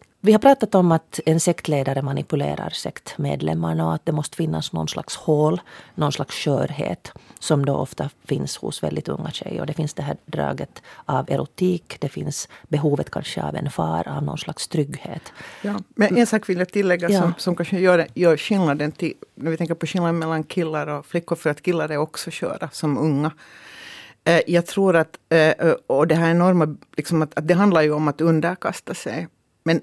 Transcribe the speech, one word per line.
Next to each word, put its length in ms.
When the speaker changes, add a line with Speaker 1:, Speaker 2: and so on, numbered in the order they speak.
Speaker 1:
Vi 100
har 60
pratat 360
om 180
att 340
en 140
sektledare 600
manipulerar 680
sektmedlemmarna 1160
och 80
att 120
det 60
måste 240
finnas 360
någon 160
slags 280
hål, 440
någon 180
slags 220
skörhet 760
som 280
då 100
ofta 340
finns 320
hos 260
väldigt 260
unga 220
tjejer. 300
Och 60
det 60
finns 220
det 80
här 140
draget 560
av 240
erotik, 720
det 80
finns 400
behovet 420
kanske 320
av 140
en 140
far, 380
av 140
någon 160
slags 300
trygghet. 640
Speaker 2:
Ja, 180
men 220
en 100
sak 220
vill 100
jag 140
tillägga 380
Speaker 1:
Ja. 100
Speaker 2:
som, 180
som 180
kanske 220
gör, 360
gör 220
skillnaden 560
till, 220
när 160
vi 60
tänker 180
på 120
skillnaden 320
mellan 260
killar 420
och 200
flickor, 300
för 140
att 120
killar 260
är 80
också 340
sköra 420
som 260
unga. 320
Eh, 220
jag 200
tror 300
att, 220
eh, 420
och 200
det 80
här 160
enorma, 460
liksom 260
att, 160
att 100
det 60
handlar 280
ju 100
om 160
att 120
underkasta 760
sig. 340
Men 200